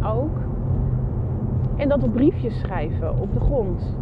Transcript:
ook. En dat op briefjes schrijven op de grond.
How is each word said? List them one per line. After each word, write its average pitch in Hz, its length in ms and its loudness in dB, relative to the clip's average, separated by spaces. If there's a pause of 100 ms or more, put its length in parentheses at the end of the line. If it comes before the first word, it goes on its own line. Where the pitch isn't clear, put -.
ook. 226 320 -2 (1400)
En 285 140 0
dat 277 140 2
op 220 100 2
briefjes 240 460 2
schrijven 165 600 -2
op 196 140 -2
de 240 60 2
grond. 214 640 0